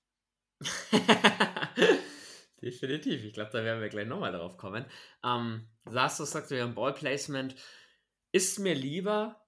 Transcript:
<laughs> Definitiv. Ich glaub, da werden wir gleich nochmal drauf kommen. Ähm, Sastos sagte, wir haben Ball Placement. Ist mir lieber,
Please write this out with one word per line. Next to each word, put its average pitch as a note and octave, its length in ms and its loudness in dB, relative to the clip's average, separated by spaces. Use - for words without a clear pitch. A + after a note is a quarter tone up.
<laughs> - 1120 4
Definitiv. C3+ 600 -4
Ich G#2+ 80 -10
glaub, G#2+ 180 -8
da A2+ 140 -2
werden A2+ 160 0
wir G#2+ 80 -2
gleich G#2 200 -6
nochmal C3+ 240 -4
drauf F2+ 240 -8
kommen. G#2+ 280 -8
Ähm, A#2 440 -2
Sastos C3+ 480 0
sagte, D3 240 -4
wir B2 80 0
haben A#2+ 100 -4
Ball - 200 0
Placement. C3+ 600 -4
Ist F#3 260 4
mir F#3+ 160 2
lieber, F#3+ 720 -2